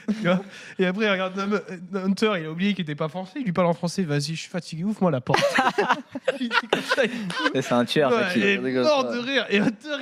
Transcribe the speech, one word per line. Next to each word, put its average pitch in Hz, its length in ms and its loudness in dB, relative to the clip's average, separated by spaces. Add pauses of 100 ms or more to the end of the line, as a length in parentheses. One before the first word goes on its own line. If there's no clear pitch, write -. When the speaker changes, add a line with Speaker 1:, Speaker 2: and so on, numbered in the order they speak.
Speaker 1:
Tu 208 60 0 (120)
vois ? 185 140 4 (380)
Et 185 80 4
après, 190 180 0
il 214 60 2
regarde 185 280 0
Hum-, 196 220 0 (440)
Hunter, 202 340 2
il 156 80 -6
a 156 40 -6
oublié 185 220 0
qu'il 185 100 -4
était 151 120 -4
pas 156 140 -2
français. 185 320 -10
Il 254 40 -6
lui 185 80 0
parle 180 160 2
en 170 60 2
français. « 175 300 -4
Vas-y, 147 300 -2
je 156 60 -8
suis - 80 -14
fatigué, 165 360 -8
ouvre-moi 196 260 2
la 131 100 0
porte. » - 180 0 (640)
<laughs> - 400 -6
Il 240 80 -2
dit 453 60 -2 (180)
comme - 100 2
ça, - 220 0
il 220 60 0 (480)
Speaker 2:
Et - 40 4
c'est - 120 0
un 120 100 4
tueur, 143 260 4
Speaker 1:
Ouais, 214 140 4
Speaker 2:
Jackie. 180 140 0
Speaker 1:
il 202 80 4
est 202 80 4
Speaker 3:
Il 202 60 0
rigole 262 240 0
Speaker 1:
mort 277 220 4
Speaker 3:
pas. 233 80 -4
Speaker 1:
de 240 40 -2
rire. 240 320 0
Et 202 80 4
Hunter, 277 440 -2